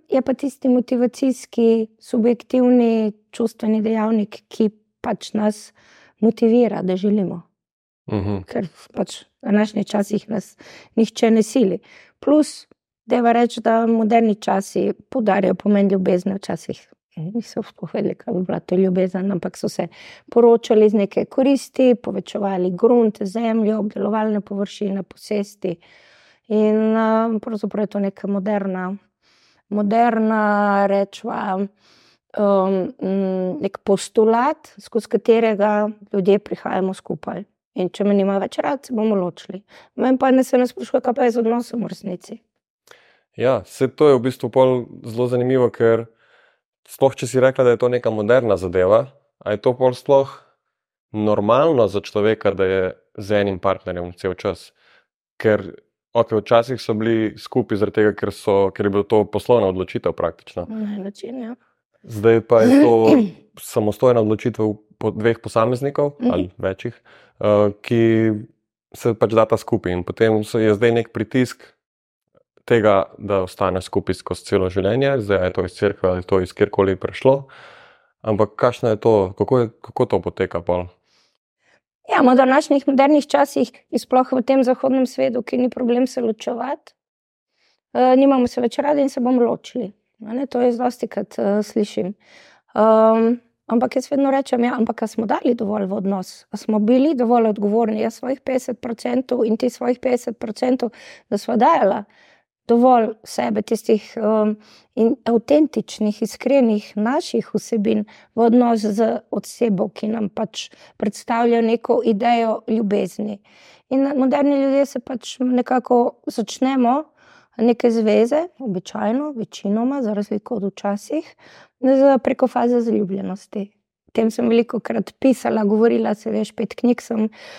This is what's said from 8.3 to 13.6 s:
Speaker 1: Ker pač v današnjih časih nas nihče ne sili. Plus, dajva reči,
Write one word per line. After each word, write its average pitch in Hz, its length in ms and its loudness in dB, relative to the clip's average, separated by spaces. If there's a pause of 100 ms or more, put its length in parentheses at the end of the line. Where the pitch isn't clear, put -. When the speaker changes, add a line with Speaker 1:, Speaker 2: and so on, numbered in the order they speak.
Speaker 1:
Ker 202 220 -6 (260)
pač - 280 -8
v - 280 -10
današnjih 208 360 0
časih 202 440 -4
nas - 260 -10 (400)
nihče 226 340 0
ne 220 120 4
sili. 202 360 0 (420)
Plus, - 460 0 (400)
dajva 233 260 2
reči, 233 280 0